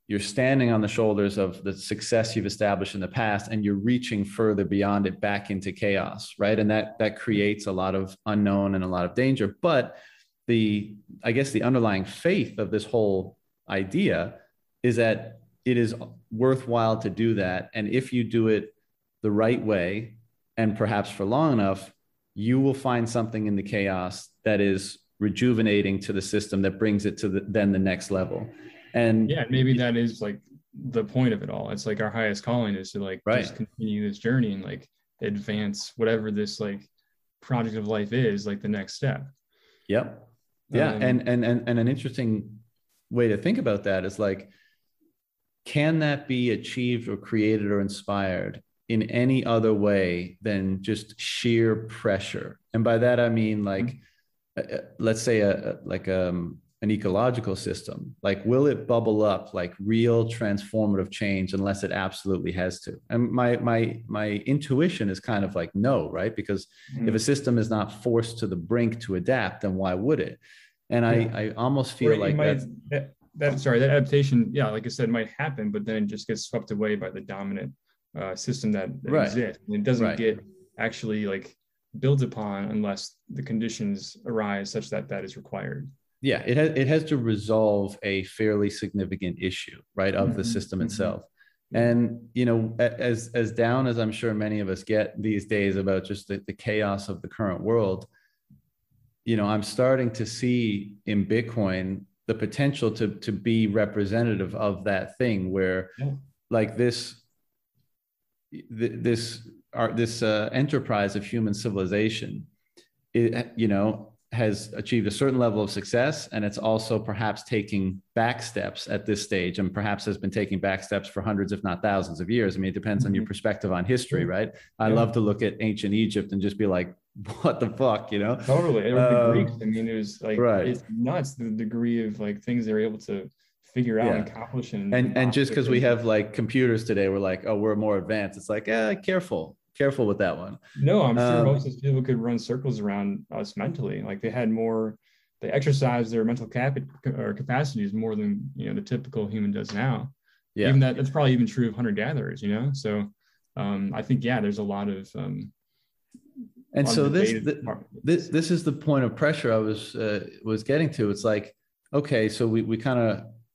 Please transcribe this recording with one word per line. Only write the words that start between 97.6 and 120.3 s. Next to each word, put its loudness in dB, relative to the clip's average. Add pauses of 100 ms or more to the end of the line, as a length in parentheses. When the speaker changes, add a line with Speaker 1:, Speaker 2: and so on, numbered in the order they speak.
Speaker 1:
world, 0 (1160)
you 2
know, 2
I'm 2
starting 2
to -4
see -2 (100)
in 0
Bitcoin -2 (200)
the 0
potential 0
to, -2
to -6
be 2
representative 0
of -2
that -2
thing 0
where, 0
Speaker 2:
Yeah. -2 (380)
Speaker 1:
like, 0
this, -2 (1300)
th-, -6
this, -2 (260)
our, 0
this, 0
uh, 2
enterprise 2
of -4
human 0
civilization, -2 (680)
it, 0
you 2
know, 0 (220)
has -2
achieved 0
a 0
certain 0
level 2
of -2
success, -2
and -2
it's -4
also 0
perhaps -4
taking -2 (140)
back 0
steps -8
at -4
this 0
stage, -2
and 0
perhaps -2
has -2
been -4